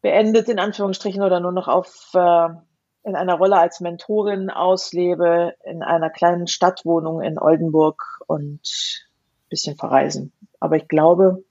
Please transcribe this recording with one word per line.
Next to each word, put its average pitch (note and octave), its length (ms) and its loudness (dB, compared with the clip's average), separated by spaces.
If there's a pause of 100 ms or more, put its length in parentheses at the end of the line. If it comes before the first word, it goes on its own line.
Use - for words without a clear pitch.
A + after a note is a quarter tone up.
beendet, A3 480 2
in G#3+ 100 -2
Anführungsstrichen, G3 640 -4
oder F#3 180 2
nur F3+ 120 -4
noch F3+ 160 -4
auf, - 460 -2
äh, F3 360 4 (540)
in G3 120 -8
einer F3+ 200 -2
Rolle F#3+ 220 4
als E3+ 220 2
Mentorin F#3+ 720 -4
auslebe, F3 1040 0 (100)
in E3 200 -12
einer D#3+ 260 0
kleinen F3 380 0
Stadtwohnung E3 760 -2
in D#3 160 -6
Oldenburg D#3 680 2 (240)
und D3 360 -6
ein - 840 -12
bisschen D3 280 -6
verreisen. C#3 560 -2 (260)
Aber D#3 160 -2
ich D3+ 120 -2
glaube F3 640 4